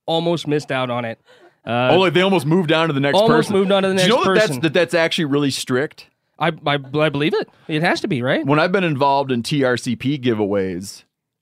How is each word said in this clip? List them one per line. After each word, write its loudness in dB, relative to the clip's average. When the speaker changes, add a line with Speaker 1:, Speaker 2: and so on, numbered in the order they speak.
Speaker 1:
almost -2
missed -4
out -2
on -4
it. -8
Uh, 2
Speaker 2:
Oh, 6
like, 2
they 4
almost 2
moved 2
on 2
to -2
the -2
next 2
Speaker 1:
almost 4
Speaker 2:
person. -2
Speaker 1:
moved 0
on 2
to 0
the 0
Speaker 2:
Do 2
you 2
Speaker 1:
next 4
Speaker 2:
know 0
that 4
Speaker 1:
person. 0
Speaker 2:
that's, -10
that -2
that's 0
actually 0
really 0
strict? -4
Speaker 1:
I, -2
I, 0
I -2
believe -2
it. -4
It -2
has 0
to -4
be, -2
right? -2
Speaker 2:
When 2
I've 2
been 0
involved 0
in -2
T -2
R 0
C -6
P -4
giveaways, -4